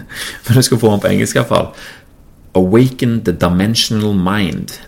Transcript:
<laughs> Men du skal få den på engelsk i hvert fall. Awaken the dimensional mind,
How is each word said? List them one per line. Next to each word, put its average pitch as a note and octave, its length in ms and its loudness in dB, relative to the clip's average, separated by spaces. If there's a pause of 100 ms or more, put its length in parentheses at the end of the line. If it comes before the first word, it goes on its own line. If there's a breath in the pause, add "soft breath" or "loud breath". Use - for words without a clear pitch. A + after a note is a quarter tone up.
<laughs> - 440 -14
Men A#2 100 4
du C3 40 4
skal A#2+ 160 2
få A2+ 140 4
den G2+ 80 0
på F#2+ 100 0
engelsk G2+ 260 0
i C3 40 0
hvert B2 100 -2
fall. - 240 0 (840 loud breath)
Awaken A#2 680 2
the G2 80 0
dimensional G#2 840 0
mind, F#2+ 760 -2